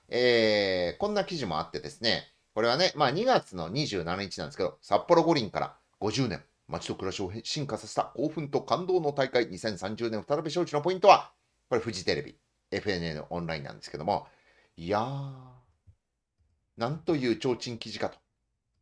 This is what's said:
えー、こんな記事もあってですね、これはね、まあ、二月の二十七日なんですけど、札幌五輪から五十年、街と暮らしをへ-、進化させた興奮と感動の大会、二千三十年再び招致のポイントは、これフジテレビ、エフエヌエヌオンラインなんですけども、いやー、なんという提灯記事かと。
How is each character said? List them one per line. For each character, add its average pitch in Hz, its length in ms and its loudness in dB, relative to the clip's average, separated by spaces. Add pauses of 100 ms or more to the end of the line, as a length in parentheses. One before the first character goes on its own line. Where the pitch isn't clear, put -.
え 107 880 4
ー、 - 20 -20
こ 202 80 0
ん 214 60 -2
な 202 100 0
記 185 140 -6
事 131 80 -4
も 78 140 -2
あ 80 40 -2
っ - 80 -10
て - 80 -6
で 73 100 -10
す - 140 -14
ね、 101 300 -2 (200)
こ 107 100 0
れ 117 40 4
は 120 80 4
ね、 175 220 2
ま 147 80 4
あ、 123 60 4
二 180 120 -2
月 233 320 2
の 85 140 -6
二 131 180 -2
十 98 160 -2
七 90 180 -2
日 98 180 -8
な 85 40 -4
ん 73 40 -6
で 71 40 -10
す - 60 -16
け 98 60 0
ど、 - 180 -4
札 101 220 2
幌 165 200 6
五 160 120 4
輪 110 160 -2
か 76 100 -2
ら - 160 -8 (240)
五 104 100 0
十 123 160 0
年、 85 160 -6 (240)
街 85 200 -8
と 107 80 -4
暮 95 100 -8
ら 92 80 -4
し - 80 -6
を 92 80 -4
へ-、 107 160 -8
進 147 200 -6
化 110 120 -6
さ 107 100 -10
せ - 80 -10
た - 180 -2
興 139 140 -2
奮 156 220 -6
と 139 120 0
感 156 240 -2
動 180 140 2
の 147 140 -2
大 135 160 0
会、 123 180 2
二 90 100 -12
千 101 200 -6
三 104 180 -6
十 117 140 -4
年 107 180 -4
再 143 140 2
び 156 80 -6
招 170 140 -2
致 147 120 -4
の 147 60 0
ポ 175 100 0
イ 185 40 0
ン 185 40 -6
ト 202 80 10
は、 - 240 10 (380)
こ 127 60 0
れ 113 60 2
フ 113 120 -4
ジ 92 100 -8
テ 90 120 2
レ 71 80 -4
ビ、 - 120 -14 (360)
エ 98 80 0
フ 98 100 -4
エ 92 100 0
ヌ 85 60 -2
エ 82 80 -4
ヌ 76 160 -6
オ 87 100 -4
ン 85 60 -4
ラ 82 120 -4
イ - 20 -6
ン 69 40 -10
な 65 80 -12
ん 52 60 -16
で - 60 -20
す - 80 -14
け 71 80 -8
ど 76 40 -6
も、 95 220 0 (520)
い 82 100 -10
や 101 100 0
ー、 139 340 -4 (1400)
な 117 140 -2
ん 156 80 -4
と 160 180 0
い 135 120 0
う 107 120 2
提 127 160 0
灯 117 220 -10
記 113 140 -12
事 104 80 -12
か 101 100 -2
と。 - 80 -16 (640)